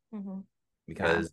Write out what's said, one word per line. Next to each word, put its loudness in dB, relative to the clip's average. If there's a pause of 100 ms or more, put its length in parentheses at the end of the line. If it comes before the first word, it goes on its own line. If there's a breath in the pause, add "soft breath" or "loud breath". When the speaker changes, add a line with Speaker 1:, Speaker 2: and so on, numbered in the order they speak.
(140)
Speaker 1:
Mm-hmm. -6 (480)
Speaker 2:
Because 2